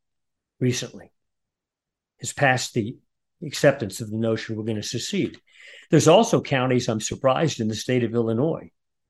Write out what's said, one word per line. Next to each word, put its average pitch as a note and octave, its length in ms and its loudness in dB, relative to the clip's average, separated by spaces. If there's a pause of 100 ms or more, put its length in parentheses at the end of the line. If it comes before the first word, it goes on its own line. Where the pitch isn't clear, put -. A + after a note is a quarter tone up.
(600)
recently, - 540 -4 (1080)
has - 140 -12
passed C3 400 0
the D2 240 -4 (440)
acceptance C#3 600 0
of A2 100 -10
the A2 60 -4
notion A2+ 400 -4
we're A2 60 -8
gonna G#2+ 200 -6
secede. B2 560 -6 (520)
There's D3+ 180 6
also E3+ 320 6
counties, B2+ 480 0
I'm A2 100 0
surprised, C3 640 0
in A2 80 -2
the A2 60 -4
state B2 280 -2
of A2 100 -2
Illinois, A#2 580 -2 (380)